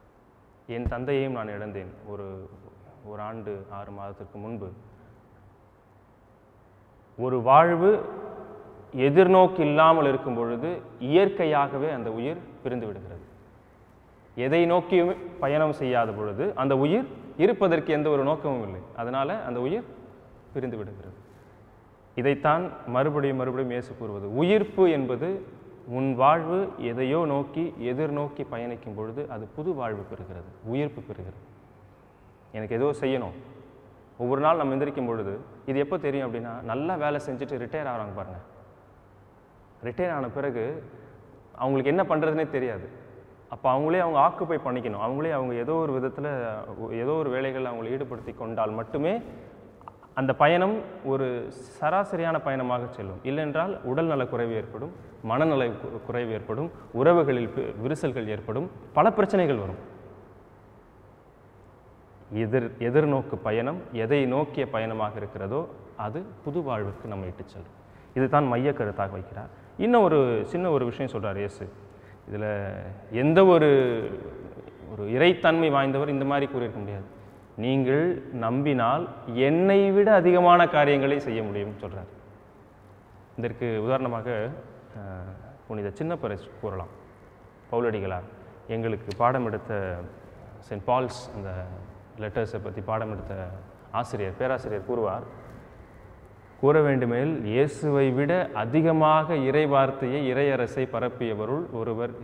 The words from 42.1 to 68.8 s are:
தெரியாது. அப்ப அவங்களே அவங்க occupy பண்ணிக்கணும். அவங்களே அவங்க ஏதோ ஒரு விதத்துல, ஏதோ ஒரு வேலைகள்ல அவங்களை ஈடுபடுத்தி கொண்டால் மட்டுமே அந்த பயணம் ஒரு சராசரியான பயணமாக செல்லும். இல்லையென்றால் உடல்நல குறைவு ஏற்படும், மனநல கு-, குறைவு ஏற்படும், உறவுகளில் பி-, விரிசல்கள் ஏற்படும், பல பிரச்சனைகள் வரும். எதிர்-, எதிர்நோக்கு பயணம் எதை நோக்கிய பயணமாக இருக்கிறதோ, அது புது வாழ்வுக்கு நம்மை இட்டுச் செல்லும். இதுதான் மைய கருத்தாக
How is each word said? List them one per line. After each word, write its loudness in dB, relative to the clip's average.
தெரியாது. -6
அப்ப 0
அவங்களே 2
அவங்க 2
occupy 2
பண்ணிக்கணும். -4
அவங்களே -2
அவங்க -2
ஏதோ -2
ஒரு 0
விதத்துல, -4
ஏதோ -2
ஒரு 0
வேலைகள்ல -2
அவங்களை -6
ஈடுபடுத்தி -6
கொண்டால் -2
மட்டுமே -2
அந்த 0
பயணம் 4
ஒரு -2
சராசரியான 0
பயணமாக -2
செல்லும். -10
இல்லையென்றால் -2
உடல்நல 0
குறைவு -2
ஏற்படும், -8
மனநல 2
கு-, -8
குறைவு -4
ஏற்படும், -4
உறவுகளில் 4
பி-, -6
விரிசல்கள் -2
ஏற்படும், -6
பல 6
பிரச்சனைகள் 4
வரும். -4
எதிர்-, -2
எதிர்நோக்கு 2
பயணம் -2
எதை 2
நோக்கிய -2
பயணமாக -4
இருக்கிறதோ, -6
அது -6
புது -4
வாழ்வுக்கு -4
நம்மை -6
இட்டுச் -12
செல்லும். -18
இதுதான் 4
மைய 2
கருத்தாக -2